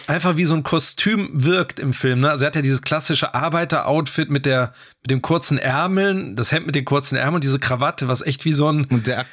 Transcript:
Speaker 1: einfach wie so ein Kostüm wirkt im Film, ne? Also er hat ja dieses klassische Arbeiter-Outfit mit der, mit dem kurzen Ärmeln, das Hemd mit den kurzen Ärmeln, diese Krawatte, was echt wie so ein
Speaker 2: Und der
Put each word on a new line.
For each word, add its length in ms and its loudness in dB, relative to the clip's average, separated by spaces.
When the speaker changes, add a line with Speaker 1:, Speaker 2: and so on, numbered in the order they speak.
Speaker 1:
einfach 280 0
wie 80 2
so 120 2
ein 80 -2
Kostüm 680 0
wirkt 480 0
im 140 -2
Film, 260 0
ne? 120 4
Also 120 0
er 40 2
hat 100 -2
ja 40 0
dieses 200 2
klassische 520 -2
Arbeiter-Outfit 960 0
mit 160 0
der, 280 2
mit 80 -2
dem 100 2
kurzen 360 0
Ärmeln, 800 0
das 160 0
Hemd 140 0
mit 100 -2
den 80 0
kurzen 320 0
Ärmeln, 240 0
diese 200 0
Krawatte, 500 0
was 120 0
echt 220 -4
wie 80 2
so 180 4
ein 160 2
Speaker 2:
Und 220 0
der 260 -2